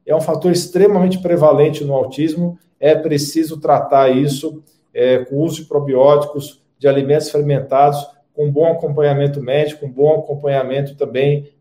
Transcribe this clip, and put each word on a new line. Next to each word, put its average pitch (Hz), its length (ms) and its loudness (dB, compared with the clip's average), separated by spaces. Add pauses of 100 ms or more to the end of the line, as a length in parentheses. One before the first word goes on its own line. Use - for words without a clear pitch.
é 147 100 -2
um 160 60 2
fator 165 320 0
extremamente 185 640 2
prevalente 151 640 2
no 139 120 -4
autismo, 160 600 -4 (220)
é 151 160 4
preciso 156 640 -4
tratar 135 520 2
isso, 143 520 -4 (320)
é, 123 300 2
com 139 120 -8
o 143 40 -2
uso 160 220 -4
de - 20 -18
probióticos, 143 960 0 (160)
de 139 80 0
alimentos 139 440 0
fermentados, 143 760 0 (260)
com 147 160 -2
bom 160 220 2
acompanhamento 143 720 -2
médico, 147 400 -2
com 139 100 -10
bom 143 300 2
acompanhamento 139 760 -4
também 143 560 -2 (100)